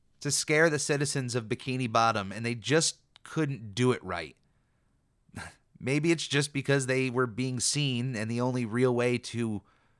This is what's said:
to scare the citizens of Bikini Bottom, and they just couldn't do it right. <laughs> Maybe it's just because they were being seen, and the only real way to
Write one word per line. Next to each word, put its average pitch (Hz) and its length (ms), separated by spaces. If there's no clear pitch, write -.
to 143 100
scare 156 380
the 147 100
citizens 139 560
of 113 140
Bikini 123 420
Bottom, 110 400
and 113 140
they 120 100
just 131 420
couldn't 139 500
do 123 180
it - 120
right. 85 320
<laughs> - 60
Maybe 151 320
it's 160 160
just 143 260
because 139 320
they 131 240
were 123 180
being 127 320
seen, 131 560
and 107 140
the 120 100
only 123 260
real 123 280
way 123 240
to 113 460